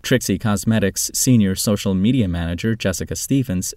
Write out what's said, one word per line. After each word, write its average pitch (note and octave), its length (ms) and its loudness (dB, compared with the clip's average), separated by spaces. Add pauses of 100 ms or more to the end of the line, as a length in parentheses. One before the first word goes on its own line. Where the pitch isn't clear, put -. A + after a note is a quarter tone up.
Trixie A2 360 0
Cosmetics G#2 760 0
senior G#2 420 4
social G2+ 380 0
media G#2 340 2
manager E2+ 480 -2
Jessica - 400 -4
Stevens A2+ 600 -2